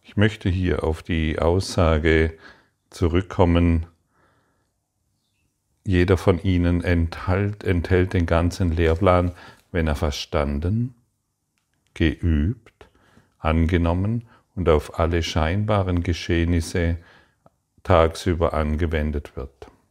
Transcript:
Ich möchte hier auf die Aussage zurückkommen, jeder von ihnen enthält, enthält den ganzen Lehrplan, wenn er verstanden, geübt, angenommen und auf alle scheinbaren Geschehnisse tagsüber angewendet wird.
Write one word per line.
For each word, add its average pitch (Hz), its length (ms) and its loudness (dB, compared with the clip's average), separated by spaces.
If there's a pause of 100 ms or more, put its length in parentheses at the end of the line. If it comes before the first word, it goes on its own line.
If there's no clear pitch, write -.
Ich - 160 -12
möchte 107 320 0
hier 90 360 0
auf 78 180 -4
die 80 380 -2
Aussage 80 920 2 (560)
zurückkommen, 85 920 0 (2000)
jeder 90 320 2
von 90 260 2
ihnen 87 400 2
enthält, 92 800 -2
enthält 92 520 0
den 87 100 2
ganzen 85 480 0
Lehrplan, 87 600 2 (400)
wenn 82 140 -2
er 76 80 0
verstanden, 78 1000 -4 (1000)
geübt, 82 960 -2 (500)
angenommen 87 880 0 (280)
und 87 160 0
auf - 280 0
alle 85 240 0
scheinbaren 92 800 -2
Geschehnisse 85 920 -2 (880)
tagsüber 82 720 0
angewendet 76 840 -4
wird. - 340 -16 (200)